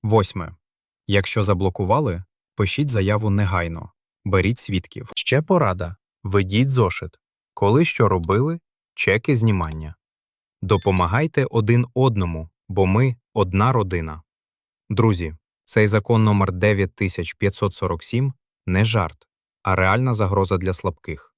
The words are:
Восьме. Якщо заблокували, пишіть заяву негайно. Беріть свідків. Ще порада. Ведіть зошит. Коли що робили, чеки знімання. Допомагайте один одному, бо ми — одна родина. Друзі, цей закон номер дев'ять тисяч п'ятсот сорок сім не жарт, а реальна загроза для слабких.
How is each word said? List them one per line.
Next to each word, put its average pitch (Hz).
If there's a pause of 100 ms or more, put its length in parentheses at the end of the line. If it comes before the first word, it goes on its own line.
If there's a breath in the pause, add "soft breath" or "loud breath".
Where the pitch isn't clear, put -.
Восьме. 104 (500)
Якщо 101
заблокували, 95 (300)
пишіть 135
заяву 104
негайно. 87 (320)
Беріть 98
свідків. -
Ще 139
порада. 95 (260)
Ведіть 101
зошит. 107 (340)
Коли 113
що 110
робили, 98 (340)
чеки 117
знімання. 80 (680)
Допомагайте 98
один 120
одному, 87 (180)
бо 95
ми — 120 (180)
одна 101
родина. 87 (680)
Друзі, 95 (280)
цей 107
закон 110
номер 98
дев'ять 98
тисяч 90
п'ятсот 98
сорок 85
сім 131 (320)
не 95
жарт, 107 (340)
а 95
реальна 110
загроза 98
для 92
слабких. -